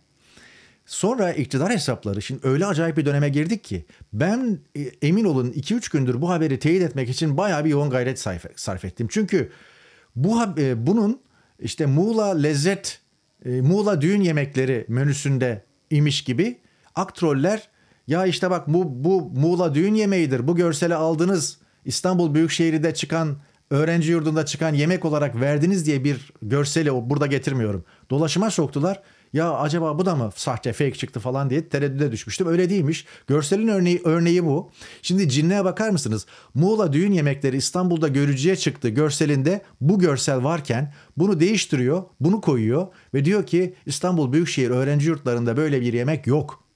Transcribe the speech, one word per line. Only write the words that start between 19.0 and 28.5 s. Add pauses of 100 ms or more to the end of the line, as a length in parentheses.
bu
Muğla
düğün
yemeğidir,
bu
görseli
aldınız, (280)
İstanbul
Büyükşehir'de
çıkan, (320)
öğrenci
yurdunda
çıkan
yemek
olarak
verdiniz."
diye
bir
görseli
o,
burada
getirmiyorum. (240)
Dolaşıma